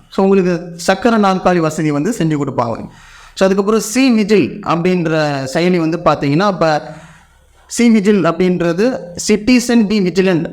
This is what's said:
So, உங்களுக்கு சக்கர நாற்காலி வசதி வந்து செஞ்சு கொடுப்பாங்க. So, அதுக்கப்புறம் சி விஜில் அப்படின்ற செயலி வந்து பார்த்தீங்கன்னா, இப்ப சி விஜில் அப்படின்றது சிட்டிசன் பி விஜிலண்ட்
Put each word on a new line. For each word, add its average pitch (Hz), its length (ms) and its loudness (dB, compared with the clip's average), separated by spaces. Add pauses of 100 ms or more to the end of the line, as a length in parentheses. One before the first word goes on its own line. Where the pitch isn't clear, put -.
(100)
So, 196 140 0
உங்களுக்கு 185 360 2 (160)
சக்கர 220 420 0
நாற்காலி 185 400 2
வசதி 156 320 -2
வந்து 147 280 -2
செஞ்சு 156 240 0
கொடுப்பாங்க. 120 340 -4 (580)
So, 196 100 2
அதுக்கப்புறம் 196 360 2
சி 254 320 0
விஜில் 202 540 2
அப்படின்ற 156 760 0 (100)
செயலி 180 220 2
வந்து 165 280 -2
பார்த்தீங்கன்னா, 151 440 0
இப்ப 160 480 -2 (720)
சி 233 240 2
விஜில் 208 340 4
அப்படின்றது 175 760 0 (300)
சிட்டிசன் 233 580 2
பி 208 140 0
விஜிலண்ட் 180 520 0